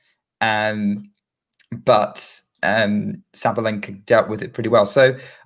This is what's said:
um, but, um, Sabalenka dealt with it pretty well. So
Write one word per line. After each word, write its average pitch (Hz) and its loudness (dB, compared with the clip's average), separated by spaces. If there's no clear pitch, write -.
um, 107 -2
but, - 0
um, 104 0
Sabalenka 107 -4
dealt 110 4
with 107 -6
it - -10
pretty 110 -4
well. 110 4
So 131 2